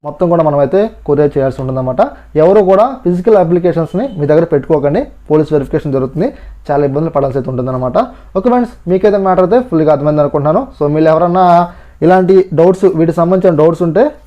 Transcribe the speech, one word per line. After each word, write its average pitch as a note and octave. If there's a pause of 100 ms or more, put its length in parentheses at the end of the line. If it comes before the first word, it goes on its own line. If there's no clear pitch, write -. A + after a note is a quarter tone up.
మొత్తం E3+
కూడా E3
మనమైతే C#3+ (260)
కొరియర్ D3
చేయాల్సి C3+
ఉంటుందన్నమాట. C3 (400)
ఎవరు G3
కూడా F#3+ (200)
ఫిజికల్ F3+
అప్లికేషన్స్ని E3+ (140)
మీ D3
దగ్గర E3
పెట్టుకోకండి, D3 (280)
పోలీస్ D3+
వెరిఫికేషన్ C#3+
జరుగుతుంది, C#3+ (400)
చాలా D3
ఇబ్బందులు D3+
పడాల్సి C#3
అయితే B2+
ఉంటుందన్నమాట. B2+ (400)
ఓకే G3
ఫ్రెండ్స్, A#3+ (180)
మీకైతే G3+
మ్యాటర్ F#3
అయితే A3+ (100)
ఫుల్గా D#3
అర్థమైంది D3+
అనుకుంటున్నాను. D3+ (160)
So D3
మీరు D#3+
ఎవరన్నా F3 (600)
ఇలాంటి F#3 (240)
డౌట్స్, F3+ (140)
వీటికి E3
సంబంధించిన F3+
డౌట్స్ E3
ఉంటే F3 (240)